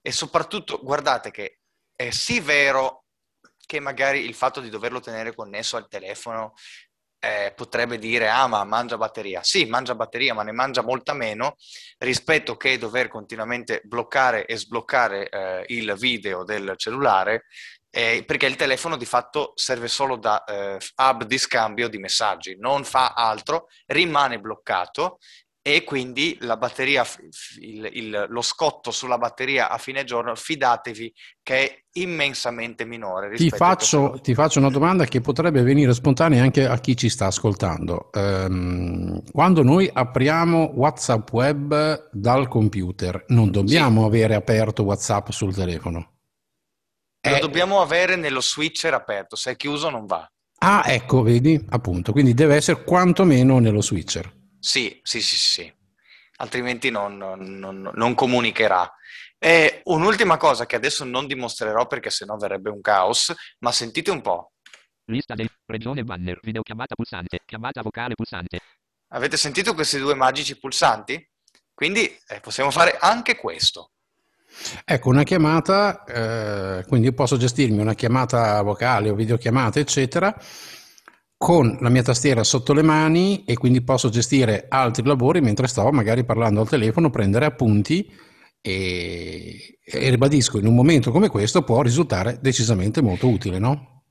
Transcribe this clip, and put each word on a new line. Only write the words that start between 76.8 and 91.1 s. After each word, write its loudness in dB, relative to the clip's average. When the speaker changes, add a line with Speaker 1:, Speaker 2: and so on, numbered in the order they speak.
Speaker 2:
quindi 4
io 2
posso 2
gestirmi 2
una 0
chiamata 2
vocale 0
o 0
videochiamata, 0
eccetera, 0
con 4
la 2
mia 6
tastiera 2
sotto 0
le 6
mani 4
e 0
quindi 4
posso 2
gestire 2
altri 2
lavori 4
mentre 2
sto 2
magari 2
parlando 2
al 0
telefono, 2
prendere 2
appunti 2
e, -8
e -2
ribadisco, 4
in 2
un 6
momento 6
come 4